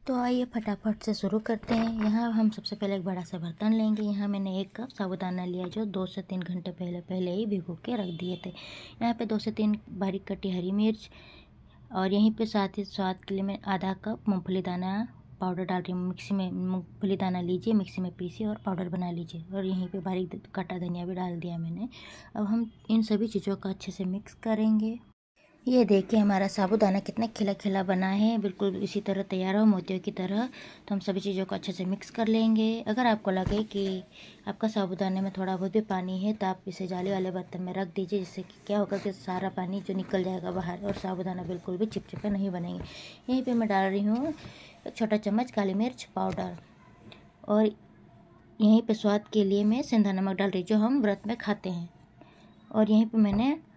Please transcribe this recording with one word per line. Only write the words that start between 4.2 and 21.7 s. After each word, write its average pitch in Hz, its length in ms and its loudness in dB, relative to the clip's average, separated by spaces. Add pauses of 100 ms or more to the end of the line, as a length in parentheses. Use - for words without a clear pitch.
मैंने 196 320 -2
एक 190 160 -6
कप 240 140 -10
साबूदाना 180 560 -4
लिया 180 220 -4
जो 214 200 -4
दो 190 180 -4
से 185 160 -8
तीन 185 200 -6
घंटे 180 300 -6
पहले, 175 300 -6
पहले 180 300 -2
ही 208 140 -2
भिगो 185 280 -2 (120)
के 240 100 -2
रख 185 240 -2
दिए 180 260 -4
थे। 180 40 -6
यहाँ - 640 -4
पे 233 120 -2
दो 214 140 0
से 220 120 -4
तीन 214 260 2 (140)
बारीक 196 360 -4
कटी 190 240 -4
हरी 180 220 -2
मिर्च 220 360 2 (840)
और 190 220 2
यहीं 214 180 8
पे 220 140 0
साथ 202 320 0
ही 202 80 -4
स्वाद 185 400 -4
के 196 80 -4
लिए 190 100 -2
मैं 196 220 -4
आधा 190 300 0
कप 220 340 -4
मूंगफली 185 320 0
दाना 185 460 -2 (340)
पाउडर 185 240 -2
डाल 180 160 -2
रही 180 120 -6
हूँ। 180 140 -2
मिक्सी 185 280 -4
में 185 160 0
मूंगफली 185 680 -2
दाना 185 240 0
लीजिए, 180 320 0
मिक्सी 277 280 2
में 175 120 -4
पीसिए 185 340 -6
और 214 180 -4
पाउडर 185 240 -2
बना 180 220 -2
लीजिए। 170 320 -8 (100)
और 196 120 -2
यहीं 185 220 -2
पे 190 120 -6
बारीक 185 300 -2
द-, 180 120 -10 (140)
कटा 185 220 -4
धनिया 175 280 -4
भी 185 100 -4
डाल 180 240 -4
दिया 170 180 -6
मैंने। 170 320 -6 (460)